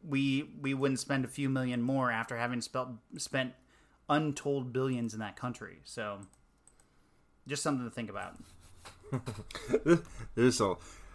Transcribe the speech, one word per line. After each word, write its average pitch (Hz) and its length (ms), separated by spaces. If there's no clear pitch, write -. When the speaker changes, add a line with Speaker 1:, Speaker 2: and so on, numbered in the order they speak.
Speaker 1:
we, 139 480
we 135 140
wouldn't 135 260
spend 135 240
a 117 40
few 139 200
million 127 340
more 131 280
after 113 280
having 120 240
spelt, 127 260
spent 131 340
untold 143 640
billions 123 400
in 110 80
that 104 160
country. 110 480
So, 104 360
just 143 160
something 135 220
to 113 100
think 117 140
about. 98 280
Speaker 2:
<laughs> - 880
There's 120 260
a, 98 140